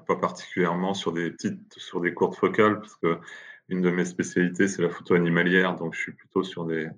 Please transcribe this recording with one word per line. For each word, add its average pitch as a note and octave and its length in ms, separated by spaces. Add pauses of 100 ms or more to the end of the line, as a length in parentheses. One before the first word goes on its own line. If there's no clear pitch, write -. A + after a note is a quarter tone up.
pas F#2 80
particulièrement F2+ 800
sur G2 180
des E2 200
petites, - 440
sur - 240
des F2 140
courtes F2+ 220
focales, G#2 440
parce - 180
que E2 200 (500)
une F2+ 140
de F2+ 80
mes F2 160
spécialités, F2+ 640
c'est F#2 160
la E2+ 80
photo - 240
animalière, F2 600
donc E2 200
je - 60
suis F2 100
plutôt - 320
sur F2 240
des, D#2+ 180 (120)